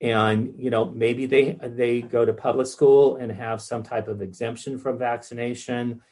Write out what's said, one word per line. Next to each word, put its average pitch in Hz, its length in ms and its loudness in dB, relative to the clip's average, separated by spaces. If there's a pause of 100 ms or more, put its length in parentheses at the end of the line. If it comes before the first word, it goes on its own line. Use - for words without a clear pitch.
And, 110 560 2
you 123 140 -4
know, 110 160 2
maybe 117 400 -2
they, 135 340 2
they 120 400 -2
go 117 240 0
to 113 80 2
public 127 340 -2
school 139 500 6
and 123 160 -6
have 113 280 -6
some 117 220 -6
type 110 260 -6
of 104 140 -8
exemption 117 560 -8
from 131 180 -4
vaccination. 120 1040 -6 (120)